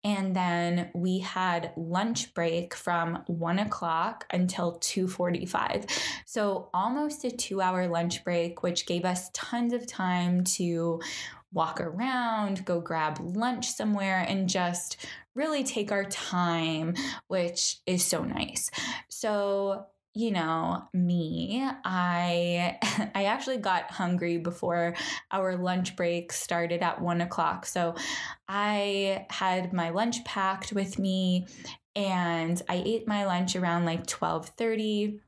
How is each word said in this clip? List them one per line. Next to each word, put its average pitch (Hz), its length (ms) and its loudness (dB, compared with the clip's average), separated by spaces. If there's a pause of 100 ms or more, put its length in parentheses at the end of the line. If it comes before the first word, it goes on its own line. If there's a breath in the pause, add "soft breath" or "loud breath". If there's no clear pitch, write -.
And 190 320 2
then 175 580 2
we 185 260 2
had 180 580 0
lunch 180 560 -2
break 170 400 0
from 170 540 0
one 170 320 0
o'clock 185 720 -2
until 180 480 0
two - 280 0
forty-five. 180 800 0 (400 loud breath)
So 202 480 0
almost 269 500 0
a 247 80 0
two-hour 185 560 0
lunch 170 380 0
break, 170 380 0
which 175 220 0
gave 175 200 0
us 180 280 0
tons 240 380 0
of 240 160 -2
time 180 560 2 (120)
to 170 440 0 (520 loud breath)
walk 165 300 0
around, 214 840 0
go 175 160 0
grab 156 400 -2
lunch 220 520 -2
somewhere, 196 560 2
and 190 200 0
just 180 500 0 (360 loud breath)
really 294 300 0
take 208 280 -2
our 202 140 0
time, 170 880 0 (340 loud breath)
which 175 500 0 (100)
is 180 180 2
so - 180 2
nice. - 460 -2 (400 loud breath)
So, 196 760 0 (260)
you 226 160 0
know, 170 540 0 (100)
me, 175 720 2 (160)
I, 175 960 2
<laughs> 214 360 0
I 196 100 2
actually 247 320 0
got 190 320 0
hungry 175 480 0
before 175 560 0 (380 loud breath)
our 185 240 0
lunch 180 400 0
break 175 360 0
started 170 520 0
at 165 180 0
one 175 200 2
o'clock. 175 440 -2
So 170 300 0 (520 loud breath)
I 196 840 0
had 185 420 0
my 170 160 0
lunch 233 360 0
packed 190 460 -2
with 196 280 -2
me, 185 480 2 (480 loud breath)
and 175 760 0
I 180 160 2
ate 220 220 0
my 202 180 2
lunch 185 300 0
around, 175 300 2
like, 170 200 0
twelve 165 440 -2
thirty. 214 800 0